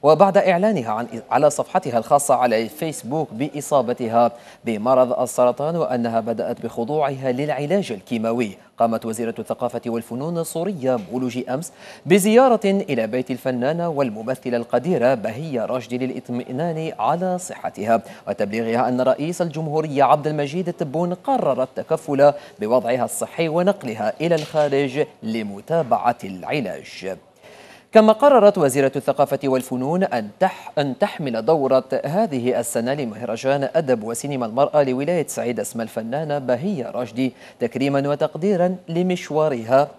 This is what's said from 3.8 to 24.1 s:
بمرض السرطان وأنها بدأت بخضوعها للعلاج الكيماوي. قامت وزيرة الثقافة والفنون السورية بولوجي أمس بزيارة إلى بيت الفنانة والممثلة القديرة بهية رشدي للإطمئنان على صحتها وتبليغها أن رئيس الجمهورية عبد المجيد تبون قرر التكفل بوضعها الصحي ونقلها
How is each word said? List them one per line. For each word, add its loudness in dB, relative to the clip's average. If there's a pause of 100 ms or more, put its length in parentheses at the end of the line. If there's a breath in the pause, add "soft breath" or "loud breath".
بمرض 2
السرطان 0
وأنها -2
بدأت -4
بخضوعها -4
للعلاج -2
الكيماوي. -4 (200 loud breath)
قامت 0
وزيرة -4
الثقافة -6
والفنون -6
السورية -2 (120)
بولوجي -4
أمس -6 (340 loud breath)
بزيارة 6
إلى 0
بيت -4
الفنانة -2
والممثلة -4
القديرة 2
بهية -4
رشدي -6
للإطمئنان -6
على 0
صحتها -4 (260 loud breath)
وتبليغها -2
أن 0
رئيس 0
الجمهورية -2
عبد 4
المجيد -4
تبون -2
قرر 0
التكفل 2 (260 loud breath)
بوضعها 2
الصحي -4
ونقلها 0